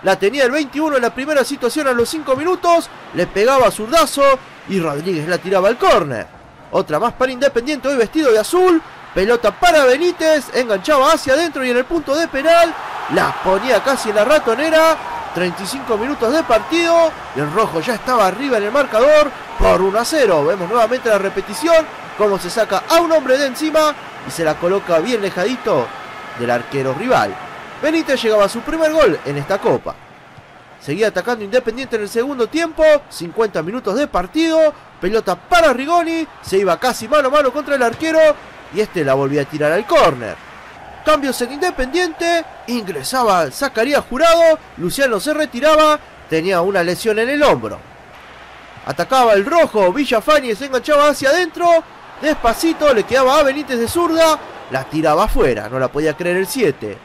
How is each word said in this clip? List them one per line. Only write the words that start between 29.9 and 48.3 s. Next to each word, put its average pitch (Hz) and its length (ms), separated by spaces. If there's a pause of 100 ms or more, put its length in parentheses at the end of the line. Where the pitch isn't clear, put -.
Seguía 196 300
atacando 208 340
Independiente 240 540
en 214 60
el 202 60
segundo 240 380
tiempo, 320 380 (240)
cincuenta 180 520
minutos 208 360
de 285 100
partido, 311 640 (280)
pelota 196 340
para 330 380
Rigoni, 330 520 (180)
se 190 160
iba 180 200
casi 226 300
mano 285 180
a 254 40
mano 277 200
contra 285 240
el 254 80
arquero 320 380 (520)
y 170 60
este 190 240
la 135 120
volvía 139 260
a 139 40
tirar 151 280
al 202 120
córner. 143 600 (600)
Cambios 285 380
en 240 80
Independiente, 330 920 (220)
ingresaba 190 840
Zacarías 269 580
Jurado, 330 480 (200)
Luciano 214 420
se 302 160
retiraba, 302 640 (280)
tenía 170 340
una 190 200
lesión 180 380
en 233 100
el 294 140
hombro. 123 340 (1120)